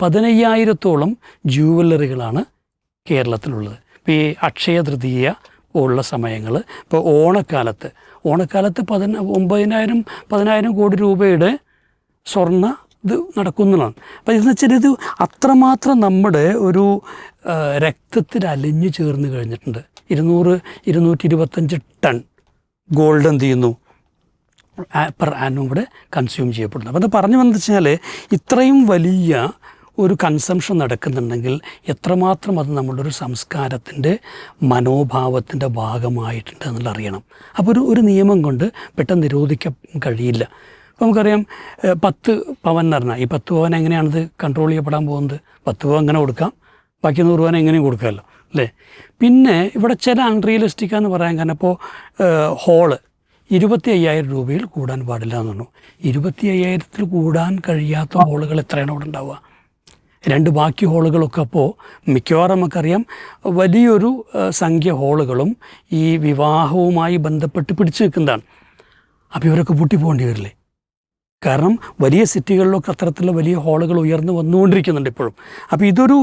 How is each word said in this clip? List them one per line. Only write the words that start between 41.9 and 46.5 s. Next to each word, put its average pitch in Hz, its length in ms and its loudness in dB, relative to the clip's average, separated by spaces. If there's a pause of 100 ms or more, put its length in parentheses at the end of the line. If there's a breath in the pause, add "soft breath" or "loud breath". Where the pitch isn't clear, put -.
പത്ത് - 260 0 (340)
പവൻ 165 200 0
എന്ന് 160 120 2
പറഞ്ഞാൽ 123 260 -4
ഈ 123 120 -2
പത്ത് - 220 -8
പവൻ 165 220 0
എങ്ങനെയാണത് 160 400 0 (240)
കൺട്രോൾ 156 280 -2
ചെയ്യപ്പെടാൻ 151 400 -2
പോകുന്നത്? 143 260 -6 (300 soft breath)
പത്ത് - 220 -6
പവൻ 151 160 2
എങ്ങനെ 156 200 2
കൊടുക്കാം? 135 260 -4 (520 soft breath)